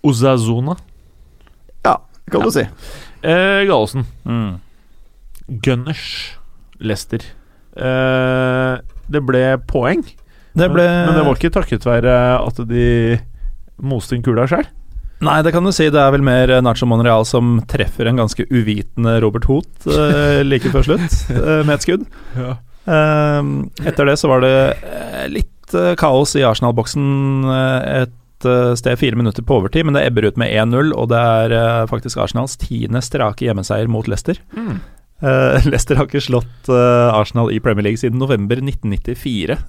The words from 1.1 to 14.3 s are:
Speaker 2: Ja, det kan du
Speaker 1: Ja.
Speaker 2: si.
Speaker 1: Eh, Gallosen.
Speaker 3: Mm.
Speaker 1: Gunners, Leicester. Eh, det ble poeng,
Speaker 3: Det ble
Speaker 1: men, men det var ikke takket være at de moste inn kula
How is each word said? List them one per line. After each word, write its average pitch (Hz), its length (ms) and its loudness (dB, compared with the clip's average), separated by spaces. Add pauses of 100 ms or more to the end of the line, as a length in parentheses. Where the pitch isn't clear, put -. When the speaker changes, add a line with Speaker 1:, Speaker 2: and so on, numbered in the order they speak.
Speaker 2:
Ja, - 120 2 (280)
det - 80 -10
kan - 100 0
du - 40 -2
Speaker 1:
Ja. 226 40 0
Speaker 2:
si. - 180 -2 (540)
Speaker 1:
Eh, 190 440 0
Gallosen. 127 380 0 (200)
Speaker 3:
Mm. 107 360 -4 (880)
Speaker 1:
Gunners, 127 880 -6 (420)
Leicester. 110 420 -6 (560)
Eh, 131 1000 0 (260)
det 147 200 -2
ble 127 200 2 (140)
poeng, 135 440 -2 (520)
Speaker 3:
Det 170 160 4
ble 170 120 4
Speaker 1:
men, 175 240 2
men 160 80 4
det 156 100 4
var 135 120 2
ikke 165 160 0
takket 170 340 -2
være 120 260 2 (220)
at 120 300 -2
de 117 540 2 (580)
moste 131 400 -4
inn 117 60 -4
kula 120 260 2